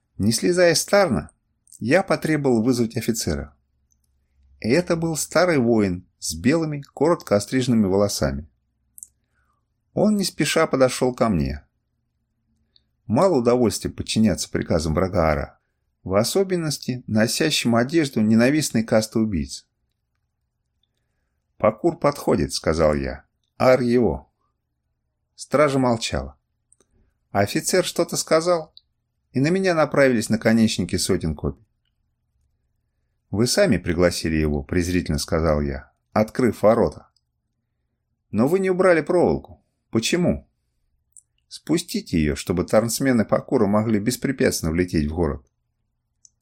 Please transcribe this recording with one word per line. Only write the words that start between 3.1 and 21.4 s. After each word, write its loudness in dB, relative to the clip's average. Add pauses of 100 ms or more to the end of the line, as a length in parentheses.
Это 0
был -4
старый 0
воин 2 (120)
с -10
белыми, -2 (100)
коротко 0
остриженными 2
волосами. 0 (1500)
Он 2
не -2
спеша -2
подошел 0
ко 0
мне. -2 (1400)
Мало 2
удовольствия 2
подчиняться 0
приказам -2
врага 0
Ара, -4 (440)
в -6
особенности -2
носящему 0
одежду 0
ненавистной 2
касты 0
убийц. -4 (1900)